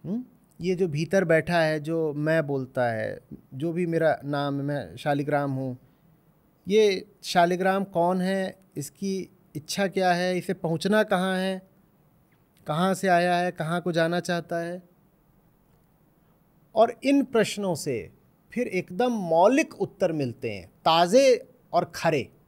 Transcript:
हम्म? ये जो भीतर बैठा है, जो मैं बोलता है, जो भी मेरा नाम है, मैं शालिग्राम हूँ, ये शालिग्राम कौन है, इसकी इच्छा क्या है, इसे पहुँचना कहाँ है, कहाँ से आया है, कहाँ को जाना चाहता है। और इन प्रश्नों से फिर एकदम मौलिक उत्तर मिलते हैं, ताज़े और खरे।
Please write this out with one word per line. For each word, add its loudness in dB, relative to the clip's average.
हम्म? -6
ये 0
जो 0
भीतर 0
बैठा 2
है, 0
जो -2
मैं 0
बोलता -2
है, -4
जो -4
भी -2
मेरा 0
नाम -2
है, -4
मैं -6
शालिग्राम -2
हूँ, -6
ये 2
शालिग्राम 2
कौन 0
है, -2
इसकी -8
इच्छा -4
क्या 2
है, 0
इसे -6
पहुँचना 0
कहाँ 0
है, -4
कहाँ 0
से -2
आया 4
है, -2
कहाँ -4
को -4
जाना 0
चाहता -6
है। -8
और 2
इन 4
प्रश्नों -2
से -6
फिर -4
एकदम -2
मौलिक 4
उत्तर -2
मिलते -4
हैं, -12
ताज़े 4
और 0
खरे। -2